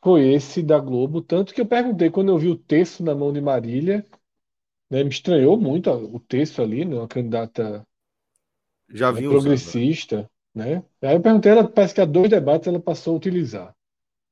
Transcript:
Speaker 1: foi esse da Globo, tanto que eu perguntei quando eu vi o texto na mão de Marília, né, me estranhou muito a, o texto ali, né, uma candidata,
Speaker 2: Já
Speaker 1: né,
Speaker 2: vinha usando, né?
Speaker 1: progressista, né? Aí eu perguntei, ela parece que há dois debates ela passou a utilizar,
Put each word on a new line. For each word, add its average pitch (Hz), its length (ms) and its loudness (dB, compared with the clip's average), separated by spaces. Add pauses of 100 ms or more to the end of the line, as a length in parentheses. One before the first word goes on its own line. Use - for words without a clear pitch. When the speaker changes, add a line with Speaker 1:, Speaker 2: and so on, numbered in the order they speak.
Speaker 1:
foi 143 320 4
esse 147 300 -2
da 151 160 2
Globo, 135 420 -4
tanto 185 320 -4
que - 80 -2
eu 226 60 -2
perguntei 233 420 0
quando 190 220 0
eu 180 60 2
vi 160 120 0
o 170 80 -2
texto 170 460 -2
na 156 120 -2
mão 143 180 -4
de 143 80 -6
Marília, 139 640 -4 (840)
né, 135 140 0
me 143 60 -4
estranhou 156 500 2
muito 175 300 -2
a, 135 60 0
o 117 240 -10
texto 151 420 -4
ali, 117 240 -4
né, 151 100 -6
uma 117 120 -8
candidata, 113 800 -6 (1040)
Speaker 2:
Já 123 220 0
Speaker 1:
né, 117 100 -4
Speaker 2:
vinha 139 100 -4
usando, 139 320 2
né? - 140 -12
Speaker 1:
progressista, 120 520 -4 (240)
né? 127 300 -6 (180)
Aí 135 140 2
eu 170 60 2
perguntei, 214 300 4
ela 220 180 6
parece 196 240 2
que 196 80 0
há 185 40 2
dois 175 240 2
debates 160 380 2
ela 175 120 -2
passou 165 340 -6
a 165 40 -2
utilizar, 139 580 -6 (560)